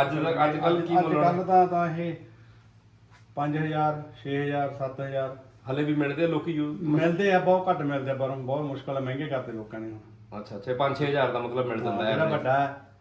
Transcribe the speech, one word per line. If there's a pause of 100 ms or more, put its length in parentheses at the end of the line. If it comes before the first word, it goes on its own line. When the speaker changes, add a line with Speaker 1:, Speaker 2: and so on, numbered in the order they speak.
Speaker 1:
ਅੱਜ
ਤੱਕ,
ਅੱਜ
ਕੱਲ੍ਹ
ਕੀ
Speaker 2:
ਅੱਜ
Speaker 1:
ਮੁੱਲ
Speaker 2:
ਕੱਲ੍ਹ
Speaker 1:
ਹੋਣਾ?
Speaker 2:
ਤਾਂ,
ਤਾਂ
ਇਹ (1200)
ਪੰਜ
ਹਜ਼ਾਰ, (200)
ਛੇ
ਹਜ਼ਾਰ,
ਸੱਤ
ਹਜ਼ਾਰ। (260)
Speaker 1:
ਹਲੇ
ਵੀ
ਮਿਲਦੇ
ਆ
ਲੋਕੀ
ਯੂ-
Speaker 2:
ਮਿਲਦੇ
ਆ,
ਬਹੁਤ
ਘੱਟ
ਮਿਲਦੇ
ਆ
ਬਾਹਰੋਂ,
ਬਹੁਤ
ਮੁਸ਼ਕਲ
ਆ,
ਮਹਿੰਗੇ
ਕਰਤੇ
ਲੋਕਾਂ
ਨੇ
ਹੁਣ। (400)
Speaker 1:
ਅੱਛਾ,
ਅੱਛਾ,
ਪੰਜ
ਛੇ
ਹਜ਼ਾਰ
ਦਾ
ਮਤਲਬ
ਮਿਲ
Speaker 2:
ਹਾਂ,
Speaker 1:
ਜਾਂਦਾ
ਹੈ
Speaker 2:
ਜਿਹੜਾ
Speaker 1:
ਐਵਰੇਜ।
Speaker 2:
ਵੱਡਾ
ਹੈ, (260)